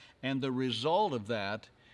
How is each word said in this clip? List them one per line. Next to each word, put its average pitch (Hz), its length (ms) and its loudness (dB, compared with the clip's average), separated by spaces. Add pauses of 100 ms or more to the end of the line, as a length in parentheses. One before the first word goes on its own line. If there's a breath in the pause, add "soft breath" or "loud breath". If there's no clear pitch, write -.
(220 loud breath)
And 135 200 0
the 135 100 0
result 131 640 2
of 104 140 -4
that 107 400 -2 (260 loud breath)